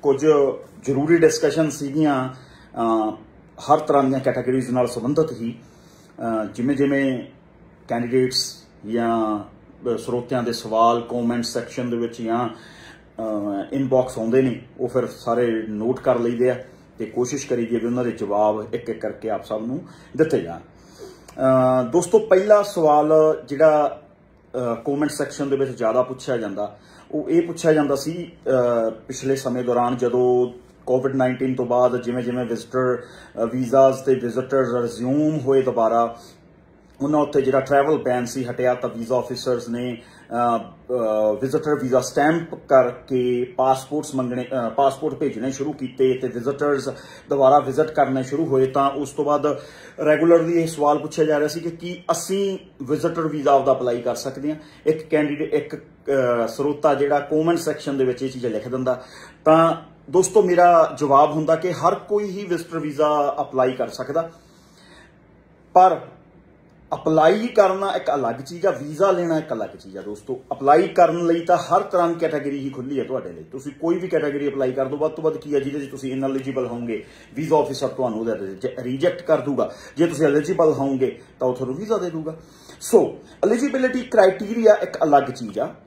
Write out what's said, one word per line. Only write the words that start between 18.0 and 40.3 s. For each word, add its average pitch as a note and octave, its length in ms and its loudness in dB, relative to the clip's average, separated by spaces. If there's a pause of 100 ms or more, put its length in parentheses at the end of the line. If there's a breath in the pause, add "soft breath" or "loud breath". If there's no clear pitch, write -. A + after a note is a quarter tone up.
ਦੇ A#2+ 60 -2
ਜਵਾਬ G#2+ 640 0
ਇੱਕ A#2 140 -6
ਇੱਕ A2 120 -8
ਕਰਕੇ A2 300 -6
ਆਪ G#2 140 -6
ਸਭ A2 220 -6
ਨੂੰ C3+ 160 -6 (340 loud breath)
ਦਿੱਤੇ C#3 240 2
ਜਾਣ। E2 200 -10
ਅਹ, - 1300 -2
ਦੋਸਤੋ, F3+ 280 4
ਪਹਿਲਾ G#3 440 6
ਸਵਾਲ D#3 840 4
ਜਿਹੜਾ, D3+ 540 2 (540)
ਅਹ, B2 180 -2
comment C#3+ 360 -2
section C#3 380 -6
ਦੇ C3+ 80 0
ਵਿੱਚ C3+ 140 0
ਜ਼ਿਆਦਾ A#2 320 0
ਪੁੱਛਿਆ C3 340 -4
ਜਾਂਦਾ, G#2 420 -8 (340 loud breath)
ਉਹ - 180 -4
ਇਹ E3+ 120 4
ਪੁੱਛਿਆ E3 300 0
ਜਾਂਦਾ C#3+ 240 2
ਸੀ, E3 360 -8 (140)
ਅਹ, A#2+ 440 2
ਪਿਛਲੇ C3 460 -4
ਸਮੇਂ B2 280 -4
ਦੌਰਾਨ B2 320 0
ਜਦੋਂ B2 560 2 (340)
COVID C3 280 0
nineteen B2+ 400 0
ਤੋਂ B2+ 120 -4
ਬਾਅਦ A#2+ 360 2
ਜਿਵੇਂ A#2+ 200 -4
ਜਿਵੇਂ B2 220 -4
visitor, A#2+ 580 -2
ਅਹ, - 440 -8
visas B2+ 580 2
ਤੇ C3+ 100 4
visitors A#2+ 540 -2 (140)
resume C#3 580 -2
ਹੋਏ C3+ 220 2
ਦੁਬਾਰਾ, A#2 540 0 (840)
ਉਹਨਾਂ D3 180 2
ਉੱਤੇ C#3+ 220 2
ਜਿਹੜਾ C3 180 2
travel C#3 380 2
ban B2 260 -2
ਸੀ B2 200 -8
ਹਟਿਆ, B2 300 -2
ਤਾਂ B2 160 -6
visa A2+ 260 -4
officers A#2+ 520 -4
ਨੇ, A#2+ 340 -8 (280 loud breath)